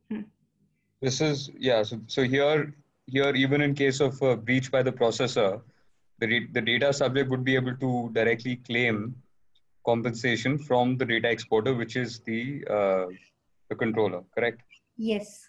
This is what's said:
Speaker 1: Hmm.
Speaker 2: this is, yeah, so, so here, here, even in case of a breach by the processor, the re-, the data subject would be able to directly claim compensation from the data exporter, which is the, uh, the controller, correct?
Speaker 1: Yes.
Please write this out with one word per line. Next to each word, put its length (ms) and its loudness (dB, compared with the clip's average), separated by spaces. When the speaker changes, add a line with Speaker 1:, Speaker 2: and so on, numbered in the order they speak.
Speaker 1:
Hmm. 100 -8
Speaker 2:
this 180 -2
is, 360 -2
yeah, 260 2
so, 220 -6
so 180 0
here, 500 2
here, 280 2
even 260 4
in 120 2
case 260 2
of 220 2
a 160 4
breach 340 0
by 120 2
the 80 0
processor, 720 0
the 80 -2
re-, 240 -2
the 100 -2
data 320 2
subject 380 0
would 120 -2
be 120 2
able 220 0
to 360 -2
directly 440 0
claim 580 -2
compensation 720 0
from 400 0
the 80 0
data 240 0
exporter, 440 0
which 240 -4
is 240 -6
the, 480 -6
uh, 380 2
the 60 -6
controller, 480 -2
correct? 280 -2
Speaker 1:
Yes. 540 -6